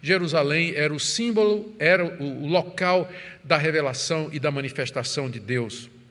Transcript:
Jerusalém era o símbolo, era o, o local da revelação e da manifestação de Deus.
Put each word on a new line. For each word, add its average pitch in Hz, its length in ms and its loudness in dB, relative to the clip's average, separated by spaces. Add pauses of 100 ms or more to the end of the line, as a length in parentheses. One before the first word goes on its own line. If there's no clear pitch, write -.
Jerusalém 160 720 2
era 147 180 2
o 147 60 -4
símbolo, 214 800 0
era 175 260 4
o, 139 380 -6
o 143 40 -4
local 180 640 2 (340)
da 156 140 4
revelação 151 720 0
e 151 80 -6
da 147 120 0
manifestação 135 800 -4
de 117 100 -8
Deus. 117 500 -4 (220)